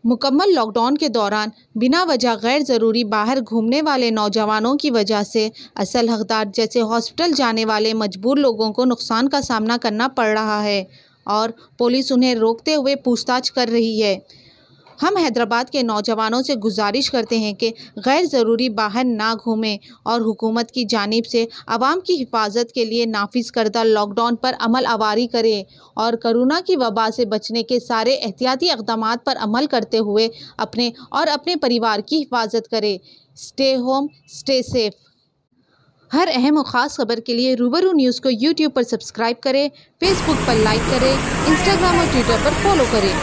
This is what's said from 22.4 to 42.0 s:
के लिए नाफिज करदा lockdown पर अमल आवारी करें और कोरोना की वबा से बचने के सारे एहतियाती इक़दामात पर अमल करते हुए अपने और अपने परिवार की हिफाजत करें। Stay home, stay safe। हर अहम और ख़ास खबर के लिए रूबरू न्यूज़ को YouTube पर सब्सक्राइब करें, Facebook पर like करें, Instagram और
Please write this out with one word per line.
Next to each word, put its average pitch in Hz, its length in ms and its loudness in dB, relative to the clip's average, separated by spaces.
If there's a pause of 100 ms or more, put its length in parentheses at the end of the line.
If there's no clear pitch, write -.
के 233 100 0
लिए 233 200 -2
नाफिज 220 440 -4
करदा 226 340 0
lockdown 220 520 2
पर 254 260 -2
अमल 233 240 0
आवारी 220 420 0
करें 226 380 0 (320)
और 226 180 0
कोरोना 240 460 2
की 370 140 0
वबा 226 340 0
से 233 160 -2
बचने 214 380 -4
के 240 160 -2
सारे 240 360 0
एहतियाती 254 560 -2
इक़दामात 220 540 -4
पर 269 100 -2 (120)
अमल 247 200 0
करते 233 300 -2 (120)
हुए 220 200 2 (300)
अपने 233 320 -2 (220)
और 320 160 0
अपने 294 260 -2
परिवार 233 460 0
की 302 160 -2
हिफाजत 233 540 -2
करें। 208 280 -2 (380)
Stay 269 420 -2
home, 269 340 -2 (220)
stay 262 320 -2
safe। 220 340 -4 (1120)
हर 339 160 2
अहम 285 300 2
और 277 140 -2
ख़ास 262 260 0
खबर 233 220 -2
के 233 140 -6
लिए 254 220 2
रूबरू 294 380 2
न्यूज़ 254 280 2
को 254 180 0
YouTube 311 360 0
पर 247 80 2
सब्सक्राइब 233 600 -4
करें, 277 260 0 (320)
Facebook 339 460 0
पर 226 160 2
like 220 180 2 (100)
करें, 262 220 2 (360)
Instagram 349 500 4
और 330 160 0